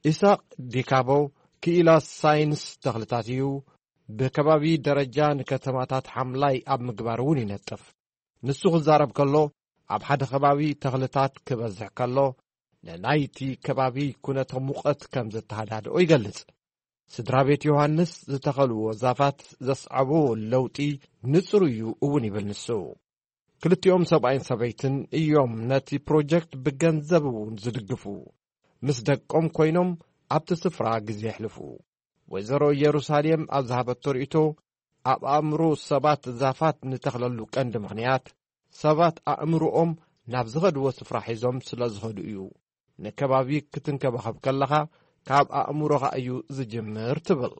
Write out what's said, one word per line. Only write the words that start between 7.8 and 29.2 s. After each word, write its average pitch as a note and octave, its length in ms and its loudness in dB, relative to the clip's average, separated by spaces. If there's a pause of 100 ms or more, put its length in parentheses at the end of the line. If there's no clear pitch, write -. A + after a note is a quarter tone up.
ንሱ C3+ 280 -4
ክዛረብ D3+ 420 4
ከሎ C#3 220 2 (560)
ኣብ G#2 120 -2
ሓደ C#3 240 0
ከባቢ C#3+ 340 2 (140)
ተኽልታት C3 680 -2
ክበዝሕ G#2+ 500 -6
ከሎ B2 260 -4 (680)
ንናይቲ A#2 540 -2 (200)
ከባቢ C3 380 -2 (220)
ኩነተ C3+ 420 -4
ሙቐት C3+ 460 -2
ከም A#2+ 240 -6
ዝተሃዳድኦ G#2+ 680 -8
ይገልጽ። D3+ 400 4 (720)
ስድራ B2 300 -4
ቤት C#3+ 220 2
ዮሃንስ D3+ 460 2 (140)
ዝተኸልዎ C3+ 580 0 (100)
ዛፋት B2 460 0 (220)
ዘስዓቦ C3 500 -2 (320)
ለውጢ B2 360 -2 (460)
ንጹር F#3+ 400 4
እዩ A#2 160 0 (160)
እውን C#3 280 0
ይብል G2+ 220 -4
ንሱ። G2+ 200 -10 (960)
ክልቲኦም F3+ 420 6
ሰብኣይን C#3 400 4
ሰበይትን A#2+ 520 -2 (160)
እዮም D3 400 2 (140)
ነቲ C3+ 220 0 (120)
ፕሮጀክት D#3 560 0
ብገንዘብ D3+ 680 0
እውን A2 300 -4
ዝድግፉ። G#2+ 480 -6 (800)
ምስ B2+ 200 0
ደቆም C#3+ 460 0